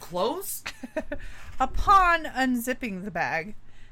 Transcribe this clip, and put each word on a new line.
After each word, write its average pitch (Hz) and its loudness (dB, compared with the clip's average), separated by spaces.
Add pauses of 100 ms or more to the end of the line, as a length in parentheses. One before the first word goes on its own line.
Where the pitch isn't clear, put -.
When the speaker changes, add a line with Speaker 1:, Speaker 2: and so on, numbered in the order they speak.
Speaker 1:
Clothes? 247 -4 (320)
Speaker 2:
<laughs> - -6
Upon 339 6
unzipping 240 -2
the 202 -6
bag, 165 -2 (380)